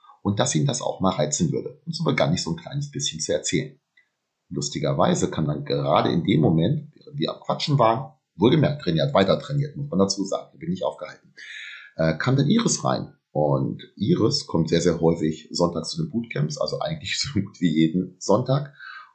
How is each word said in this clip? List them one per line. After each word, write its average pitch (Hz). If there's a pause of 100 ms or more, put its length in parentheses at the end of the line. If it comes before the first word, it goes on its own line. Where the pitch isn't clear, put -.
(240)
und 101
dass 123
ihn 73
das -
auch -
mal 92
reizen 73
würde, -
uns -
aber 82
gar 76
nicht 90
so 82
ein 82
kleines -
bisschen 78
zu -
erzählen. 76 (720)
Lustigerweise 73
kam 78
dann 71
gerade 71
in 78
dem 131
Moment, 101
während -
wir 80
am -
Quatschen -
waren, 117 (220)
wohlgemerkt, -
René 80
hat -
weiter 92
trainiert, -
muss 71
man 92
dazu 98
sagen, -
bin 80
nicht -
aufgehalten, - (640)
äh, 80
kam 135
dann -
Iris 220
rein. 64 (180)
Und 69 (120)
Iris -
kommt 80
sehr, 82
sehr 82
häufig 80
sonntags 85
zu 80
den 80
Bootcamps, -
also -
eigentlich -
<laughs> -
so -
gut -
wie 90
jeden 80
Sonntag. 127 (420)